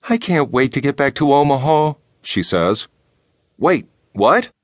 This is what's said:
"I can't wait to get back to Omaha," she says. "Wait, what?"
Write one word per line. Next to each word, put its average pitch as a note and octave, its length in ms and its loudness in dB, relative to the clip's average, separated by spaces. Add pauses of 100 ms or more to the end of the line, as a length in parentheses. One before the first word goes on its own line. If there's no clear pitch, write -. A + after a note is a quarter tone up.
"I A#3 80 0
can't E3+ 340 0
wait B2+ 220 0
to C#3 80 -2
get C#3 160 -4
back C#3 200 0
to C#3+ 180 2
Omaha," D3 580 2 (300)
she - 200 -4
says. F2+ 460 -2 (720)
"Wait, D#3+ 280 0 (280)
what?" C3 360 0 (120)